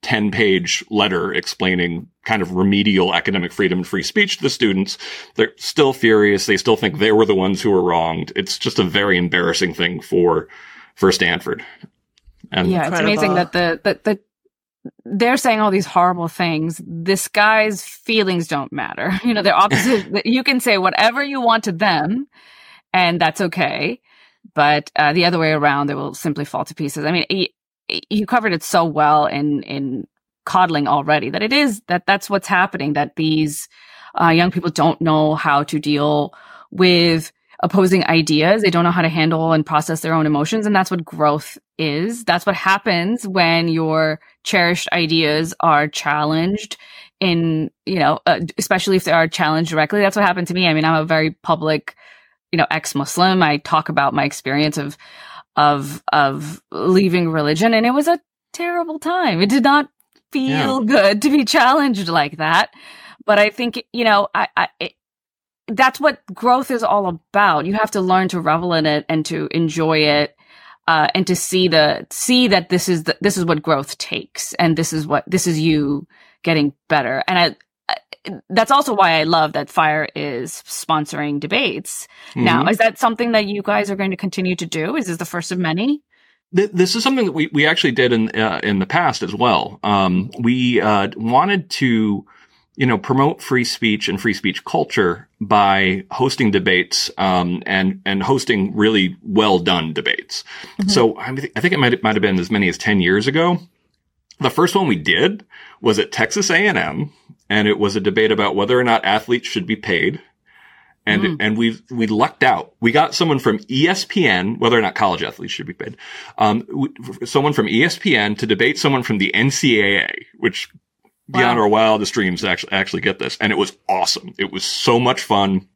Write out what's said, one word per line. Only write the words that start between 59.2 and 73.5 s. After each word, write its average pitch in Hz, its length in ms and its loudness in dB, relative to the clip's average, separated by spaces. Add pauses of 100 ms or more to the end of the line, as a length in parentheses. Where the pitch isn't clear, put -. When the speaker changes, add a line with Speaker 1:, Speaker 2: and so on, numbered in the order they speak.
Speaker 2:
It 202 80 2
did 247 140 2
not 285 260 2 (420)
feel 262 500 -2
Speaker 1:
Yeah. 220 40 -2
Speaker 2:
good 226 380 4
to 302 60 4
be 277 140 4
challenged 247 640 2
like 156 300 -2
that. 165 320 0 (560)
But 208 120 4
I 208 120 4
think, 240 420 -6
you 233 140 -2
know, 202 280 2
I, 180 220 -2
I, 170 140 -2 (100)
it, - 140 -10 (720)
that's 262 320 0
what 285 340 0
growth 247 380 0
is 240 100 -2
all 196 260 0
about. 170 580 0
You 190 80 -2
have 214 180 -2
to 202 100 -2
learn 185 280 2
to 180 120 -4
revel 165 320 0
in 156 120 2
it 151 240 0
and 160 180 0
to 156 240 -6
enjoy 160 480 0
it, 147 360 2 (520)
uh, 156 260 2
and 190 140 0
to 180 80 0
see 185 320 0
the, 156 420 2
see 247 380 2
that 185 220 0
this 180 200 0
is 165 140 0
the, - 180 -4
this 196 160 2
is 175 80 0
what 160 160 0